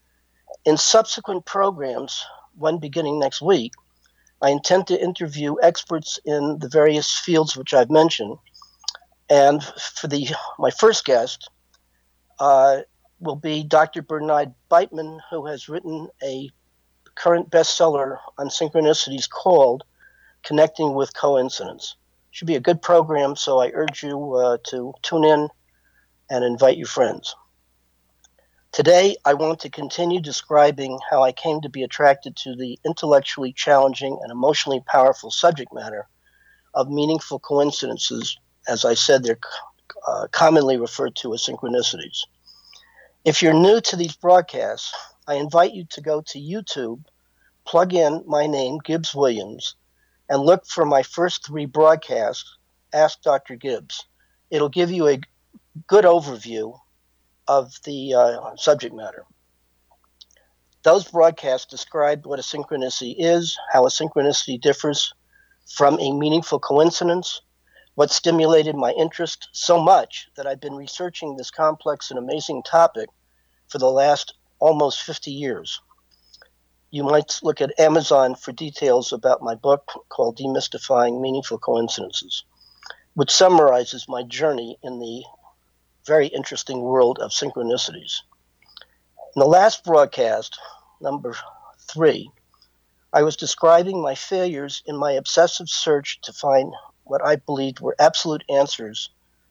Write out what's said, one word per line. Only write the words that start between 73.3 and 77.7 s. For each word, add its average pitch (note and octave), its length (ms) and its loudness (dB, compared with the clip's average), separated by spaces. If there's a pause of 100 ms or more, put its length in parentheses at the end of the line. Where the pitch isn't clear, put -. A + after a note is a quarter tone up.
for - 80 -12
the C3 140 2
last C#3 420 2 (280)
almost D3 420 2
fifty D3+ 300 -12
years. B2+ 500 -8 (1080)
You C#3+ 120 -8
might D3+ 400 2
look D#3 180 -2
at C#3+ 180 -2